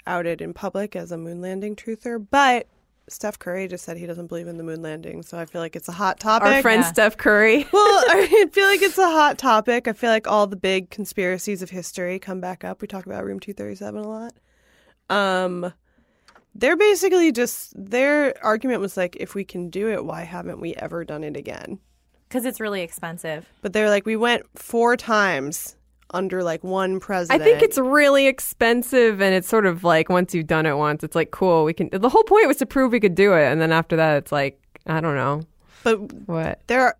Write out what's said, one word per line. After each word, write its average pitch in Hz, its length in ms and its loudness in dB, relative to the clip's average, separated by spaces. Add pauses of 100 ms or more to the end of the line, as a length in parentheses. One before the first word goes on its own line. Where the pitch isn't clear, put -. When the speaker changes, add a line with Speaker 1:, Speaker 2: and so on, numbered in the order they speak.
Speaker 1:
outed 170 340 -4
in 170 100 -10
public 196 440 -8
as 175 160 -12
a 165 60 -10
moon 170 240 -12
landing 190 340 -8
truther. 233 420 -10 (100)
But 262 380 2 (420)
Steph - 300 -10
Curry 185 300 -8
just 180 180 -12
said 170 100 -12
he 170 120 -14
doesn't 170 200 -12
believe 170 200 -12
in 170 100 -14
the 165 60 -12
moon 165 180 -10
landing, 165 400 -12
so 170 160 -16
I 165 80 -10
feel 170 160 -10
like 165 140 -12
it's 170 120 -14
a 175 40 -14
hot 185 280 -4
topic. 220 280 2
Speaker 2:
Our 269 160 4
friend 220 180 4
Speaker 3:
Yeah. 170 100 0
Speaker 2:
Steph 214 260 4
Curry. 220 520 4
<laughs> - 20 -4
Speaker 1:
Well, 415 340 6
<laughs> 466 40 2
I 381 420 6
feel 392 140 4
like 392 160 4
it's 381 160 2
a 381 140 6
hot 302 260 4
topic. 247 500 2
I 220 60 -2
feel 233 160 -2
like 220 180 2
all 208 200 2
the 196 80 -10
big 190 340 -2
conspiracies 185 720 -6
of 185 80 -12
history 180 480 -8
come 185 240 -10
back 180 220 -10
up. 185 180 -12
We 208 60 -12
talk 190 180 -14
about 196 180 -10
Room 196 160 -8
two 196 140 -14
thirty-seven 208 500 -12
a 214 60 -12
lot. 226 240 -14 (720)
Um, 185 640 -2 (840)
they're 294 220 2
basically 359 540 4
just, - 440 -4
their 262 580 0 (100)
argument 220 380 0
was 196 160 -6
like, 180 220 -4
"If - 160 -10
we 196 80 -6
can 175 260 -10
do 196 220 -4
it, 196 140 -4
why 160 180 -10
haven't 175 360 -12
we 165 160 -10
ever 160 300 -10
done 151 180 -10
it 151 140 -10
again?" - 420 -14 (500)
Speaker 3:
'Cause 247 160 -6
it's 262 140 -8
really 202 220 -6
expensive. 165 680 -12 (140)
Speaker 1:
But 190 100 -8
they're 214 160 2
like, 202 160 2
"We 220 100 -2
went 233 280 0 (120)
four 233 400 0
times 185 800 -2 (360)
under, 185 320 -4
like, 165 200 -4
one 190 340 -2
Speaker 2:
I - 20 -6
Speaker 1:
president." 185 440 -2
Speaker 2:
think 453 200 6
it's 427 160 2
really 277 480 4
expensive, 240 920 2
and 196 140 4
it's 185 140 0
sort 220 180 2
of 175 180 0
like, 160 260 2
once 180 260 2
you've 160 100 -2
done 160 220 0
it 143 100 0
once, 151 260 -2
it's 151 120 -10
like, 160 160 0
"Cool, 170 340 2
we 165 80 -2
can." 170 180 -4
The 196 180 0
whole 440 140 6
point 427 240 6
was 269 100 2
to 262 100 -2
prove 262 240 2
we 240 80 2
could 190 160 2
do 196 180 4
it, 151 180 6
and 156 80 0
then 160 120 2
after 165 240 0
that, 156 220 2
it's - 140 -6
like, 139 280 -2 (260)
I 160 160 -2
don't 156 140 -2
know. 139 260 -2 (420)
Speaker 1:
But 226 140 2 (300)
Speaker 2:
What? 165 400 -6
Speaker 1:
their, 247 320 2